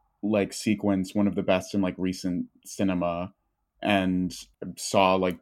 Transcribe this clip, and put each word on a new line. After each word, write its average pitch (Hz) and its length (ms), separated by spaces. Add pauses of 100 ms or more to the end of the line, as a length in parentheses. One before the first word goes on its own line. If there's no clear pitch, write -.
(240)
like, 101 280
sequence, 104 640
one 101 140
of 92 80
the 98 80
best 92 280
in, 101 80
like, 90 180
recent 90 480 (180)
cinema, 90 680 (480)
and 92 540 (420)
saw, 95 380
like, 92 280